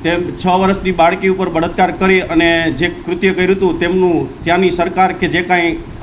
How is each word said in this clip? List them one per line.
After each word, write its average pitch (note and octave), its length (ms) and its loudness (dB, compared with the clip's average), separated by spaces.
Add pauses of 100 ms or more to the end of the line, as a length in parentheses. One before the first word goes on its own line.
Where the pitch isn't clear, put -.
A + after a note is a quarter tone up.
તેમ E3 340 -2
છ - 100 -4
વર્ષની F#3+ 440 2
બાળકી F3 360 2
ઉપર F#3 220 0
બળાત્કાર E3 420 0
કરી F#3 300 2
અને E3 500 2
જે F3 180 -2
કૃત્ય F3 440 -2
કર્યું F3+ 240 2
હતું F3+ 220 0
તેમનું F3 640 0
ત્યાંની F3+ 280 2
સરકાર F#3 420 0
કે F3 140 -2
જે E3+ 140 0
કાંઈ, E3+ 360 0 (260)